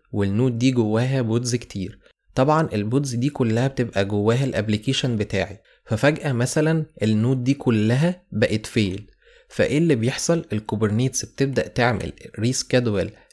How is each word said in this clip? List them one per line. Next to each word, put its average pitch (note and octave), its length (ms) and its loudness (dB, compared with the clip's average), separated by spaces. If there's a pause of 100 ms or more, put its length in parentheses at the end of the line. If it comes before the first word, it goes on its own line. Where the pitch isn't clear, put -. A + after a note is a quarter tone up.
(120)
والنود A2 460 0
دي B2+ 120 2
جواها B2 520 2
بودز A#2+ 320 0
كتير، G2+ 440 -8 (360)
طبعا D3+ 380 2
البودز A#2+ 420 -2
دي A#2 140 -2
كلها B2 400 0
بتبقى A#2 360 -2
جواها G#2 400 2
الابليكيشن A#2 720 -2
بتاعي، G2 420 -2 (280)
ففجأة C#3+ 460 0
مثلا D#3 540 0 (160)
النود A2+ 420 2
دي C3+ 100 2
كلها B2+ 680 2 (100)
بقت A2 340 0
فيل، G2+ 440 -2 (380)
فايه C3 300 0
اللي E3 160 4
بيحصل؟ C3 580 0
الكوبرنيتس G#2+ 720 -2
بتبدأ - 440 -2
تعمل A#2 440 0 (260)
ريسكادول A2 720 0 (220)